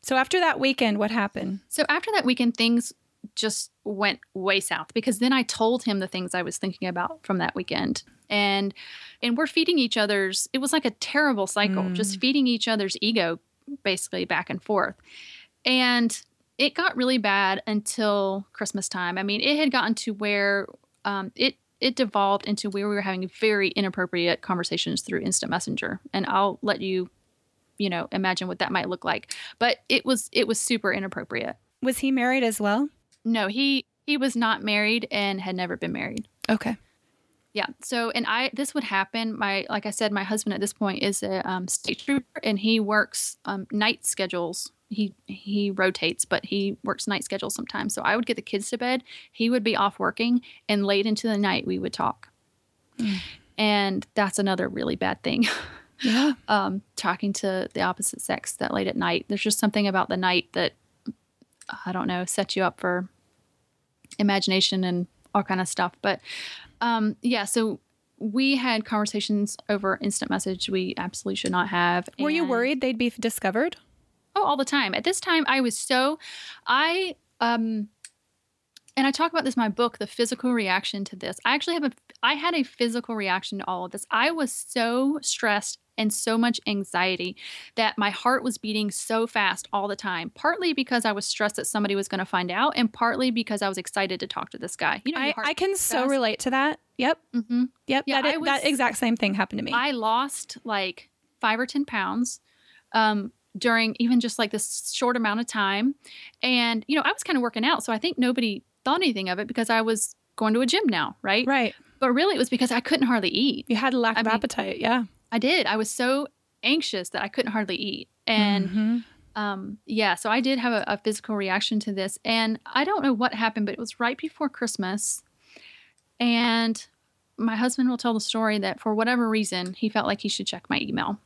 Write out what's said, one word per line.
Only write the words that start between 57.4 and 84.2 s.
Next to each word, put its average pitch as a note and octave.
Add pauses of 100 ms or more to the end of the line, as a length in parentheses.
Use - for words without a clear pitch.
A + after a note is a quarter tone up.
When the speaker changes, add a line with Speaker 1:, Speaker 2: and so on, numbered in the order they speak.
Speaker 2:
the -
opposite -
sex -
that -
late -
at -
night. F3
There's G3+
just G#3+
something G#3
about F#3+
the F#3
night F3+
that, F3+ (1120)
I F3+
don't F#3
know, F3+
sets -
you F#3+
up -
for F3+ (1120)
imagination F#3+
and F3+ (280)
all G3+
kind F#3
of F3+
stuff. - (100)
But, G3+ (600)
um, A3+
yeah, A#3+
so A3 (380)
we C4
had A#3+
conversations G#3 (120)
over G3
instant -
message F#3+
we F#3
absolutely F#3+
should F#3
not F3+
have. F3 (100)
Speaker 1:
Were C#4+
you E4
Speaker 2:
And C4+
Speaker 1:
worried B3+
they'd B3+
be B3
f-, -
discovered? A3+ (600)
Speaker 2:
Oh, G4+
all C#4+
the C4
time. B3+
At -
this -
time, D#4+
I C4+
was A#3+
so, C4+ (480)
I, E4 (240)
um, A3+ (1080)
and C4+
I C4+
talk D#4+
about E4
this C4
in B3
my A3
book, A#3+
The G3+
Physical B3
Reaction G3
to F#3+
This. -
I B3
actually D#4+
have D4+
a, C4+ (300)
I B3+
had E4
a D4
physical A#3
reaction G3
to G3
all F3+
of F3+
this. -
I B3+